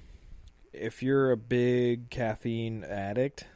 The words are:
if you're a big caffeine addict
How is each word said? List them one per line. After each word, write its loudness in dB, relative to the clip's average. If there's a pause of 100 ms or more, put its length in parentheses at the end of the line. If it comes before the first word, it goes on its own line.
(720)
if -8
you're 4
a 4
big 2
caffeine -4
addict -4 (100)